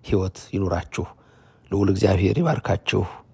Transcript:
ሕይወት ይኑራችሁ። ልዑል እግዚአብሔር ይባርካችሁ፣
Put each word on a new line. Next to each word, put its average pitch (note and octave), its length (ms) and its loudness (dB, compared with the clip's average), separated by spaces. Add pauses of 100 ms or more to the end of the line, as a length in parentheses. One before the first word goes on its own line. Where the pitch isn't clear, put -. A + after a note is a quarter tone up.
ሕይወት F#2 320 0 (140)
ይኑራችሁ። F#2 540 -4 (680)
ልዑል G2 200 2
እግዚአብሔር F#2 480 2
ይባርካችሁ፣ A2 640 0 (320)